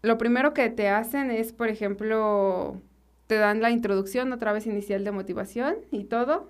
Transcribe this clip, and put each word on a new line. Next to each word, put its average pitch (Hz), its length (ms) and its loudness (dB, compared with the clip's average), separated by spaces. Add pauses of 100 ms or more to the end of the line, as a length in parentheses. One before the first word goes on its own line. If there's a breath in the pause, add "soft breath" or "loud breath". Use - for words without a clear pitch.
lo 226 160 4
primero 247 380 2
que 240 160 2
te 214 180 0
hacen 233 420 0
es, 226 220 -2
por 233 160 -2
ejemplo, 208 1120 0 (460)
te 220 100 2
dan 214 240 4
la 233 100 4
introducción 233 640 0
otra 233 220 -2
vez 214 120 -4
inicial 202 380 -4
de 208 80 -4
motivación 202 640 -4 (140)
y 202 140 -4
todo 247 460 -2